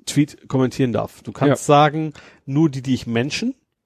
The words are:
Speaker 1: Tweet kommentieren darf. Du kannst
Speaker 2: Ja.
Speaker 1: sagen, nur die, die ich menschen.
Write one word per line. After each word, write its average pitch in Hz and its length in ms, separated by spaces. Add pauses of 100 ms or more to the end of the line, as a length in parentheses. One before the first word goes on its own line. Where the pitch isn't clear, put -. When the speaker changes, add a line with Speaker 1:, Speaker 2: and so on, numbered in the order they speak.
Speaker 1:
Tweet - 440
kommentieren 127 440
darf. - 300
Du - 80
kannst 143 380
Speaker 2:
Ja. 147 60
Speaker 1:
sagen, 151 400 (300)
nur 147 240
die, 131 140
die 131 120
ich - 120
menschen. 135 480 (320)